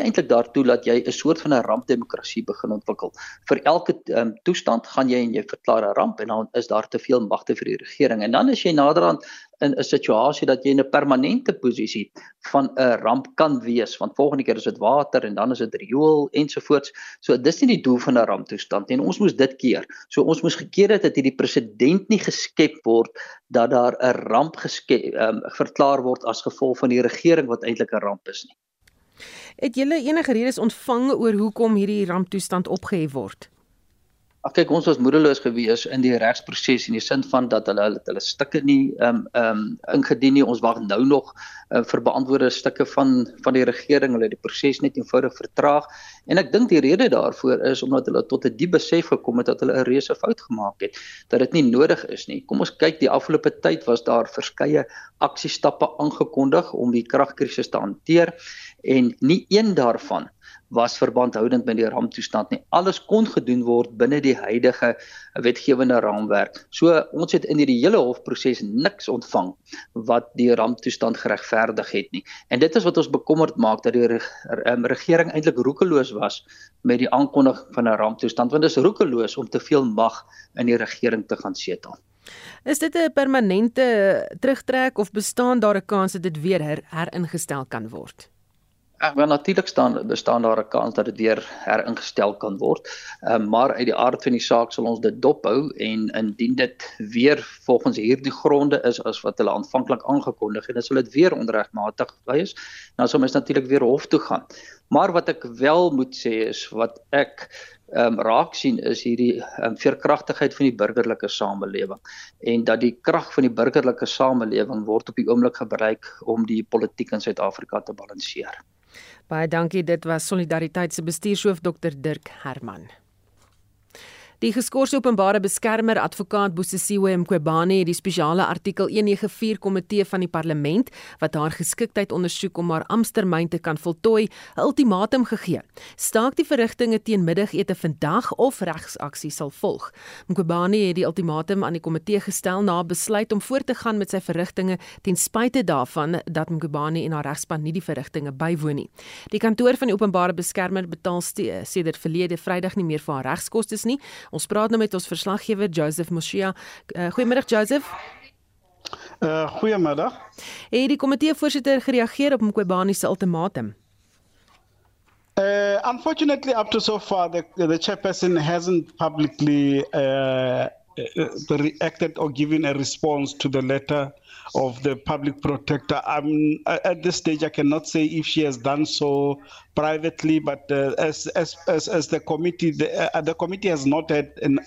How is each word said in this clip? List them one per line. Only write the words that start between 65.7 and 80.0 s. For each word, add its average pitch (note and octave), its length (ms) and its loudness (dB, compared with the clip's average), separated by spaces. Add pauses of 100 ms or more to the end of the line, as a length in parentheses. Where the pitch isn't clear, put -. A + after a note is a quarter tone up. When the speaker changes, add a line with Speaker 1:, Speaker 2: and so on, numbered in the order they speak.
Speaker 1:
raamwerk. G#2 720 0
So, D#3+ 420 4
ons D#3 200 -4
het D#3+ 120 2
in D3+ 120 0
hierdie C3+ 240 4
hele G3 160 4
hofproses B2 640 -2
niks A2 480 -2
ontvang - 480 -4 (380)
wat A#2 420 0
die A#2+ 180 4
ramptoestand A#2 600 -2
geregverdig A2 760 -2
het - 220 -6
nie. - 120 -8 (240)
En B2 120 0
dit D#3+ 160 4
is G3 80 2
wat E3+ 120 0
ons D#3 140 2
bekommerd D#3+ 460 0
maak, A2 260 0
dat A#2 100 0
die A#2+ 140 4
reg-, A2+ 240 -2 (340)
ehm, A#2+ 200 0
regering E3 480 0
eintlik D3+ 240 0
roekeloos C3 540 2
was G#2 360 -6 (360)
met A#2+ 160 2
die B2+ 120 -2
aankondiging C3+ 640 2
van A#2+ 140 0
'n A2 80 2
ramptoestand, A2+ 540 -2
want D3+ 120 0
dit D#3 80 4
is - 60 -4
roekeloos C3+ 600 2
om C3+ 120 -8
te B2+ 120 -4
veel C#3+ 240 2
mag A2+ 420 -2 (280)